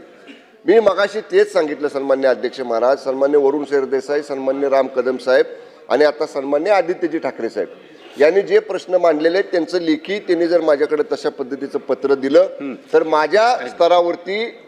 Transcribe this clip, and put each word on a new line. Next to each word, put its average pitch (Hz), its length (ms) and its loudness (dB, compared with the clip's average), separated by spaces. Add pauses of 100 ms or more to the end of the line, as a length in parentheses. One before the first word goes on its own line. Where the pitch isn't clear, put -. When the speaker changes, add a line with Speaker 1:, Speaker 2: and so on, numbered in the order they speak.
(640)
Speaker 1:
मी 202 140 6
मगाशी 202 400 0
तेच 202 340 0
सांगितलं, 147 340 -2
सन्मान्य 135 400 0
अध्यक्ष 120 320 -2
महाराज, 123 380 0
सन्मान्य 139 400 0
वरुण 143 260 2
सरदेसाई, 139 580 -2
सन्मान्य 139 480 -4
राम 135 180 2
कदम 127 300 -2
साहेब 131 280 2 (440)
आणि 127 140 4
आता 147 220 0
सन्मान्य 147 460 -2
आदित्यजी 170 460 0
ठाकरे 117 320 -6
साहेब 92 200 -6 (520)
यांनी 175 200 4
जे 185 180 2
प्रश्न 180 360 -6
मांडलेले 170 420 2
आहेत, 196 140 -2
त्यांचं 170 260 -2
लेखी 165 420 -2
त्यांनी 170 280 -2
जर 170 140 2
माझ्याकडे 147 420 0
तशा 147 260 -4
पद्धतीचं 135 500 -8
पत्र 135 360 0
दिलं, 135 240 2
Speaker 2:
हम्म. 143 360 -2 (180)
Speaker 1:
तर 160 100 4
माझ्या 156 640 0
स्तरावरती 175 1000 0